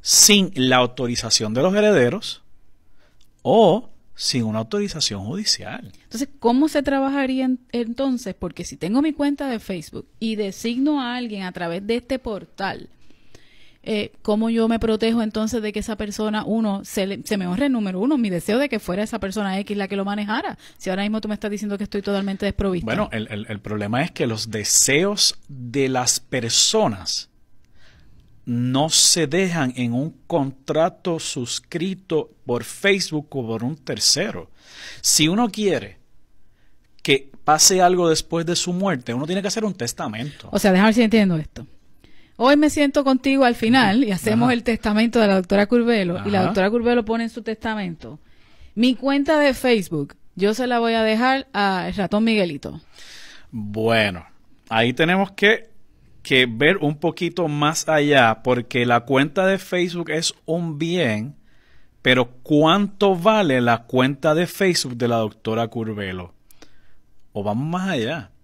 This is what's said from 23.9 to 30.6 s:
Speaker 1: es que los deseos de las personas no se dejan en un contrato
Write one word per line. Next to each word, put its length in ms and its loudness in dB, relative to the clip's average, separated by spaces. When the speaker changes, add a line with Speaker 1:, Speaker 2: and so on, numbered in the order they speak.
Speaker 1:
es 80 -4
que 140 -4
los 260 -4
deseos 960 2
de 420 -2
las 300 0
personas 1080 -2
no 440 0
se 380 2
dejan 480 0
en 180 -4
un 220 -4
contrato 960 -2